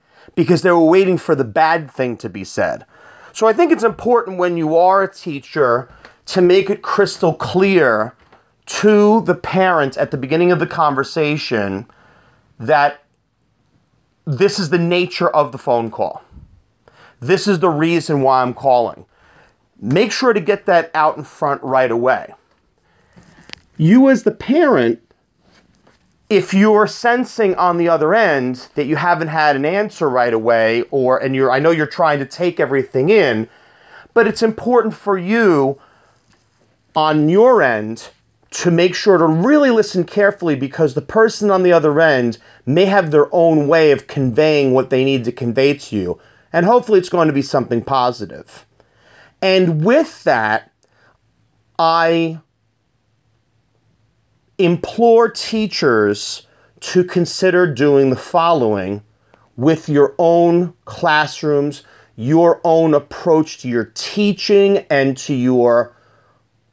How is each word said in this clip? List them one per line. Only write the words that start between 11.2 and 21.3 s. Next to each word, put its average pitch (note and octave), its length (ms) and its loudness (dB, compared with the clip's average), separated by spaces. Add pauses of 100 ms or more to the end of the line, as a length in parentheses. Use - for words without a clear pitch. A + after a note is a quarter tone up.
that C#3+ 460 0 (1200)
this F3+ 340 -2
is F3 120 -4
the F3 80 0
nature F3 500 -2
of D3 240 0
the C3+ 60 -16
phone A#2 320 -2
call. - 320 -8 (960)
This E3 260 -2
is G3 120 0
the F3+ 100 0
reason D#3 540 -2
why C3 180 2
I'm B2+ 140 -4
calling. B2 500 -2 (760)
Make F3+ 320 0
sure B3+ 200 0
to G#3+ 80 0
get G3 260 -4
that E3+ 280 2
out D#3 240 -2
in D3 60 -14
front - 380 -6